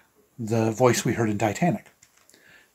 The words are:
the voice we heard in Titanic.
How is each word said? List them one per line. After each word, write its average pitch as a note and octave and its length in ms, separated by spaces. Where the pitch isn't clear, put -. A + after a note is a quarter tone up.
the A2+ 320
voice A#2 340
we A2+ 100
heard A2 160
in G#2 60
Titanic. G#2+ 540